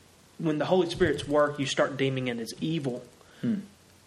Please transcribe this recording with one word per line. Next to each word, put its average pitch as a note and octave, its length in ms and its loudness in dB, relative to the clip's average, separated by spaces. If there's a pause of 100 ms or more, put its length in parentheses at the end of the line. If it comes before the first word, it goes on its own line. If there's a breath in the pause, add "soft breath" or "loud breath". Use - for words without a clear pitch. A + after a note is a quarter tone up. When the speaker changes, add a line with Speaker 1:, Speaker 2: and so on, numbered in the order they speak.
(380)
Speaker 1:
when D#3 200 0
the D3 80 0
Holy E3+ 240 4
Spirit's D3 380 0
work, C#3+ 320 2
you C#3 60 -2
start C3+ 320 0
deeming C3 300 0
it A#2+ 120 -4
as A2+ 220 -8
evil. D3 420 -2 (380 loud breath)
Speaker 2:
Hmm. A#2 140 0 (520)